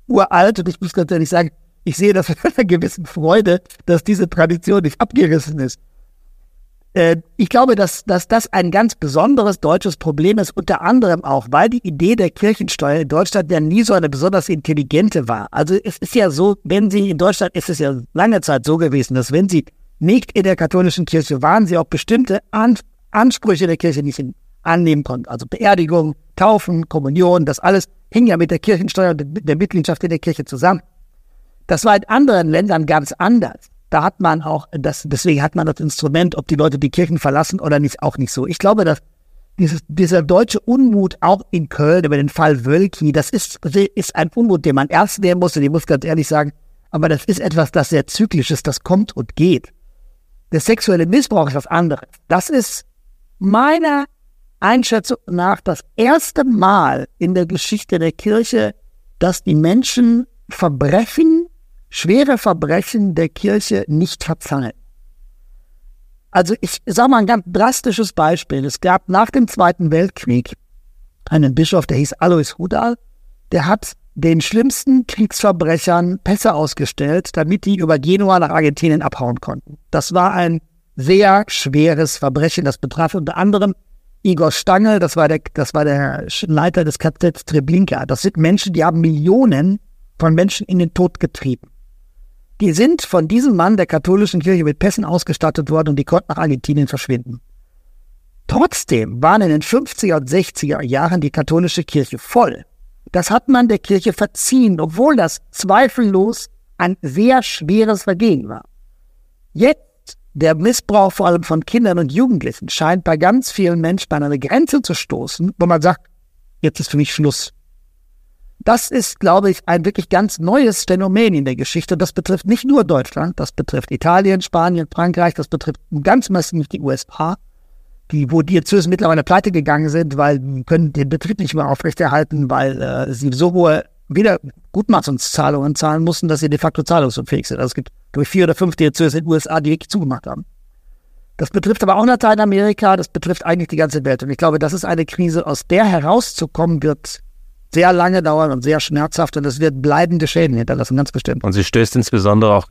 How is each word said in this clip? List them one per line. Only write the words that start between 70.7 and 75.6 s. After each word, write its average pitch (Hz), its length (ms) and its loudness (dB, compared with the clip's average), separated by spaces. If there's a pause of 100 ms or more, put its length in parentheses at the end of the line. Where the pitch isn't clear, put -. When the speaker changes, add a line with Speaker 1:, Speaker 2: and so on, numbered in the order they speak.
Speaker 1:
einen 143 260 2
Bischof, 160 320 0
der 147 100 -2
hieß 143 180 -2
Alois 170 440 0
Rudal, 202 380 -2 (540)
der 165 160 0
hat 214 280 -2 (200)
den 165 260 2
schlimmsten 254 640 0
Kriegsverbrechern 175 1160 0